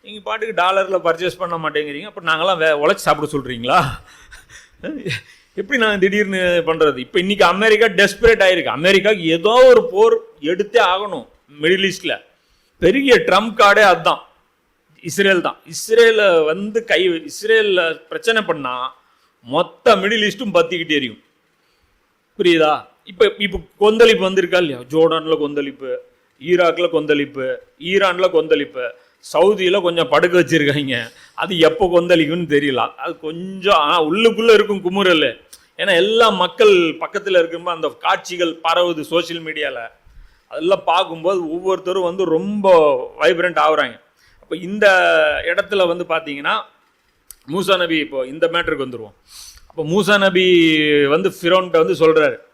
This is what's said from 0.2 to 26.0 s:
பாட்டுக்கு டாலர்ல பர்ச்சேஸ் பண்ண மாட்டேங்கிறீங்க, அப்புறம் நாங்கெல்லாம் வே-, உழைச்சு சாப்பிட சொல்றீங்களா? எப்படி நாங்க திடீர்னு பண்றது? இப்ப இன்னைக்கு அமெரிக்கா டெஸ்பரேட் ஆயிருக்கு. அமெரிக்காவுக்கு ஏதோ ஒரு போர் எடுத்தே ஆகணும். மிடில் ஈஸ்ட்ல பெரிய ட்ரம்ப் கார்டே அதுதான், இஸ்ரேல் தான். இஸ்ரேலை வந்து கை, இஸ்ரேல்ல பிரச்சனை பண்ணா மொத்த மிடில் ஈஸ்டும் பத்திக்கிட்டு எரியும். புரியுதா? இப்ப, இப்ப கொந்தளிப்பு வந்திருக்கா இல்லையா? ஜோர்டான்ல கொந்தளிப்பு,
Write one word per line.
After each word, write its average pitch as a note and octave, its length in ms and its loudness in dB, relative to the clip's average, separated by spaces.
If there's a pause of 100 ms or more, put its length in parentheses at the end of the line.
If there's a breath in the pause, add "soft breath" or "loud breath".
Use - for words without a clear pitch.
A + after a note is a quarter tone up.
பாட்டுக்கு G#3+ 380 -6
டாலர்ல F#3+ 420 0
பர்ச்சேஸ் E3+ 340 -2
பண்ண E3+ 200 -6
மாட்டேங்கிறீங்க, D3+ 480 -6
அப்புறம் F#3+ 240 -8
நாங்கெல்லாம் E3 320 0
வே-, D#3 160 2
உழைச்சு E3 280 0
சாப்பிட D3+ 260 0
சொல்றீங்களா? B2+ 480 -2 (1800 loud breath)
எப்படி G3+ 240 -6
நாங்க G#3+ 180 0
திடீர்னு F#3+ 440 -2 (240)
பண்றது? D#3 320 0
இப்ப B2+ 220 -4
இன்னைக்கு F#3+ 260 0
அமெரிக்கா G#3+ 420 2
டெஸ்பரேட் G3+ 540 2
ஆயிருக்கு. F3 300 2
அமெரிக்காவுக்கு F#3 560 0
ஏதோ E3 260 0 (140)
ஒரு A#3 240 8
போர் A3 260 4 (240)
எடுத்தே G3 420 -2
ஆகணும். F#3 440 -4 (340)
மிடில் F#3 240 0
ஈஸ்ட்ல E3 300 -4 (680)
பெரிய B3+ 340 2
ட்ரம்ப் G3+ 420 0
கார்டே G3+ 240 4
அதுதான், E3+ 400 2 (840)
இஸ்ரேல் F#3+ 380 0
தான். C#3+ 240 -6
இஸ்ரேலை G#3+ 800 4
வந்து G#3 400 -4
கை, E3+ 240 0
இஸ்ரேல்ல F#3 720 0 (260)
பிரச்சனை G#3+ 340 -2
பண்ணா C#3 340 -6 (720)
மொத்த E3+ 480 0
மிடில் G#3 320 -2
ஈஸ்டும் G3 280 -6
பத்திக்கிட்டு E3 400 0
எரியும். B2 260 -6 (1160)
புரியுதா? D#3+ 340 2 (300)
இப்ப, G3 340 0
இப்ப G3 220 -6 (180)
கொந்தளிப்பு G#3+ 520 4
வந்திருக்கா F#3 280 0
இல்லையா? C#3+ 220 -2
ஜோர்டான்ல D#3+ 580 0
கொந்தளிப்பு, C#3+ 520 -8 (520)